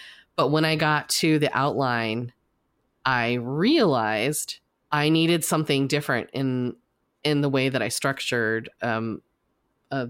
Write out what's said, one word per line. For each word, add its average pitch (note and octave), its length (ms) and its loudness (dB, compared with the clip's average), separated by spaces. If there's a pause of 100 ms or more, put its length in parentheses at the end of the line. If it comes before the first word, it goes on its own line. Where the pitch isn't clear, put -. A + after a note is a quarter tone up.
(360)
But D3 120 2
when D#3 180 2
I D#3+ 100 0
got D3+ 340 0
to D#3 300 2
the D3 160 0
outline, A#2+ 760 -2 (760)
I A#2+ 280 0
realized C3+ 1300 0 (320)
I D3+ 180 2
needed E3 340 4
something C#3+ 440 0
different C#3 460 -2
in, B2+ 420 -2 (480)
in D3 180 2
the C#3+ 80 2
way C3+ 200 2
that B2 120 0
I G#2+ 80 -2
structured, A#2 800 -2 (120)
um, A2+ 400 -4 (680)
uh, C3+ 180 -4